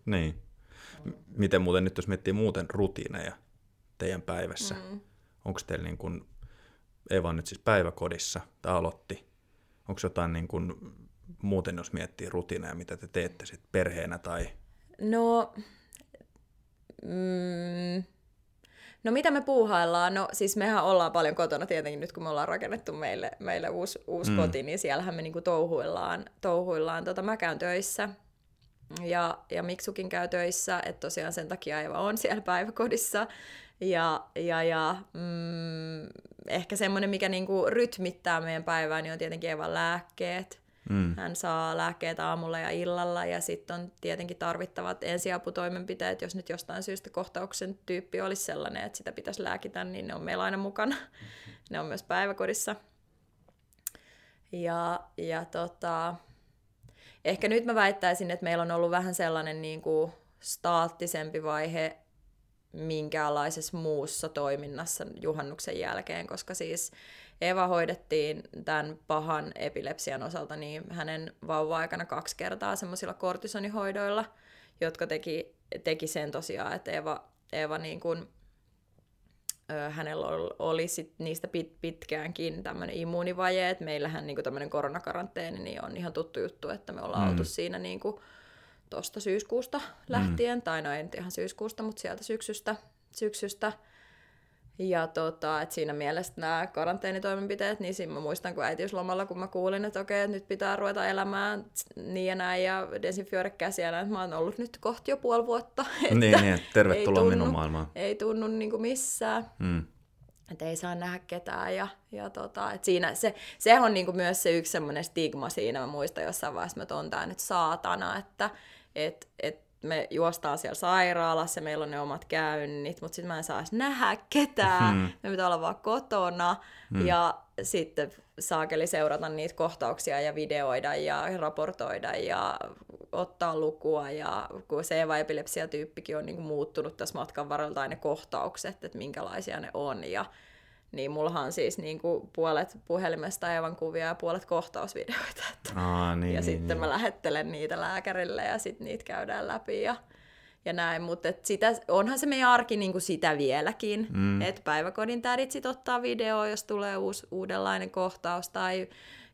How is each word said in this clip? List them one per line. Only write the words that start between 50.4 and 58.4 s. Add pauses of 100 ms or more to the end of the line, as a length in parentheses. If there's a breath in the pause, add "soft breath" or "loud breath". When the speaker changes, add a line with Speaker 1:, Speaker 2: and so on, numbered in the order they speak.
Speaker 2:
aina
mukana. (760 loud breath)
Ne
on
myös
päiväkodissa. (1800 loud breath)
Ja, (160)
ja
tota, (1080 loud breath)
ehkä
nyt
mä
väittäisin,
että